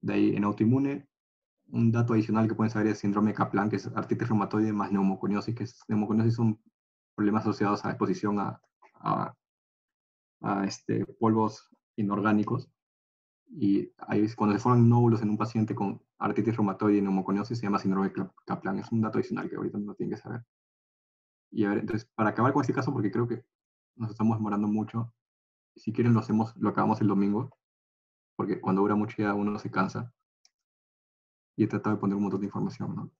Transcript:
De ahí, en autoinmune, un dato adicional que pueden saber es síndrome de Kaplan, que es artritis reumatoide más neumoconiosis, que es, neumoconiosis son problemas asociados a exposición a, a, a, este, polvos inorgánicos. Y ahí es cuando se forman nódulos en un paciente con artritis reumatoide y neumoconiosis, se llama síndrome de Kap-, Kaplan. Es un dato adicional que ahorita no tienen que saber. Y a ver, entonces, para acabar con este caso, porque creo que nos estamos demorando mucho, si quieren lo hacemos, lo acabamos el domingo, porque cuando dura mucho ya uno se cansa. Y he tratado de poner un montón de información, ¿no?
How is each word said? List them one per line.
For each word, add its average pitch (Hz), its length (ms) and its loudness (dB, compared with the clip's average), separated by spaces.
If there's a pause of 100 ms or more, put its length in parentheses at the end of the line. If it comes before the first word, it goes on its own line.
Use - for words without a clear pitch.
De 107 100 -4
ahí, 104 240 2
en 101 80 0
autoinmune, 127 640 2 (600)
un 117 220 2
dato 117 220 2
adicional 110 340 2
que 110 80 0
pueden 110 160 0
saber 107 180 0
es 101 100 0
síndrome 104 320 2
de 98 60 -4
Kaplan, 104 340 0
que 101 60 -2
es 95 100 -4
artritis - 420 -4
reumatoide 107 460 0
más 98 180 -2
neumoconiosis, 98 640 0
que 127 100 -6
es, - 240 -14
neumoconiosis 110 460 2
son 113 280 0 (520)
problemas 104 300 2
asociados 104 420 0
a - 20 -2
exposición 104 520 -2
a, - 200 -6 (360)
a, - 380 -4 (1080)
a, 98 240 0
este, 113 400 -4 (120)
polvos 110 520 0 (260)
inorgánicos. 104 760 0 (800)
Y 101 460 0
ahí 107 280 0
es 113 120 -4
cuando 104 180 2
se 104 80 -2
forman 120 280 6
nódulos 117 320 4
en 107 80 0
un 107 80 -2
paciente 107 360 -2
con - 280 -4 (160)
artritis 104 360 0
reumatoide 104 440 2
y - 20 4
neumoconiosis, 98 580 -2
se 117 60 -6
llama 101 140 0
síndrome 95 300 0
de - 40 -4
Kap-, - 220 -8 (100)
Kaplan. - 340 -6
Es - 140 -8
un 113 80 0
dato 110 160 -2
adicional 95 320 -4
que 90 80 -10
ahorita 101 220 -6
no 104 160 -8
tienen - 200 -6
que - 60 -12
saber. 120 240 -10 (1040)
Y 110 140 -2
a 101 60 0
ver, 104 80 0
entonces, - 360 -6
para 107 140 0
acabar 113 240 2
con 143 80 2
este 120 140 -2
caso, 135 180 -2
porque 117 180 -2
creo 120 160 -2
que 120 200 -8 (500)
nos 110 140 -6
estamos 110 260 0
demorando 104 320 -2
mucho, 107 460 -4 (600)
si - 200 -8
quieren 117 180 4
lo 113 80 6
hacemos, 113 380 0
lo 110 100 0
acabamos 104 320 0
el 104 80 4
domingo, 101 500 0 (760)
porque - 240 -2
cuando 190 220 2
dura - 140 4
mucho 104 200 -2
ya 104 160 0
uno 104 260 -2
se 120 120 -10
cansa. 101 420 -4 (1400)
Y 113 80 4
he 104 40 0
tratado 107 280 -2
de - 40 -8
poner 101 160 0
un 101 80 -2
montón 98 160 -4
de 101 80 -6
información, 101 460 -8
¿no? - 260 -10